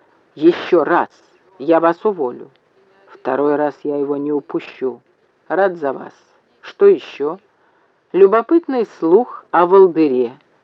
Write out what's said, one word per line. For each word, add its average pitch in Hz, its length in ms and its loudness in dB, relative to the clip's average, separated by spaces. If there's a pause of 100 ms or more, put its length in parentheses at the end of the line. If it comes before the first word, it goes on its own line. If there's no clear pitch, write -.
(360)
еще 160 480 2
раз, 143 240 0 (500)
я 160 220 0
вас 165 240 0
уволю». 139 460 -6 (580)
«Второй 139 480 -4
раз 147 260 -4
я 147 140 -6
его 143 200 -4
не 143 140 -6
упущу. 135 680 -8 (480)
Рад 180 280 -2
за 143 160 -4
вас. - 200 -16 (480)
Что - 260 0
еще?» 160 520 0 (720)
«Любопытный 226 760 2 (140)
слух 185 500 0
о 170 160 2
волдыре». 156 720 2 (260)